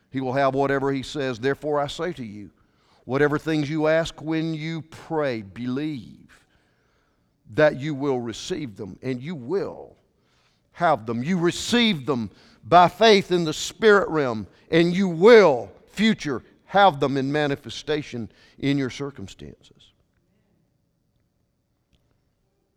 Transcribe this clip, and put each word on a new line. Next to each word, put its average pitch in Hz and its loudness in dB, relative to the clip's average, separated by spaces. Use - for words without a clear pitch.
he 131 -8
will 127 -4
have 135 2
whatever 139 0
he 135 -4
says. 131 -6
Therefore 139 -4
I 143 -2
say 165 -8
to 135 -14
you, 104 -16
whatever 143 2
things 151 -2
you 151 -2
ask 160 0
when 160 -4
you 160 -8
pray, 139 -6
believe 123 -10
that 151 2
you 147 -6
will 135 -2
receive 120 -10
them, 95 -14
and 127 -8
you 165 -10
will 117 -8
have 151 2
them. 117 -4
You 175 -2
receive 175 0
them 120 -2
by 170 6
faith 208 4
in 175 0
the 151 -2
spirit - 2
realm, 127 -2
and 170 2
you 190 0
will, 165 6
future, 165 -2
have 185 4
them 139 0
in 135 -2
manifestation 143 -6
in 139 -2
your 131 -4
circumstances. - -16